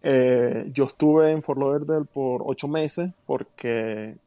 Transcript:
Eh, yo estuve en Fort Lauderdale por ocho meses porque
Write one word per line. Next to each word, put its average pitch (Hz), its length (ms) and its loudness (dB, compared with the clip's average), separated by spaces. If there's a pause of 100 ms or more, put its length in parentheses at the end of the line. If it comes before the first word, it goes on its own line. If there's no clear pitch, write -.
Eh, 123 680 2
yo 135 140 2
estuve 156 460 4
en 156 100 0
Fort 139 180 -6
Lauderdale 147 460 0
por 131 400 -4
ocho 135 220 -6
meses 156 440 -4 (140)
porque 113 880 -6 (120)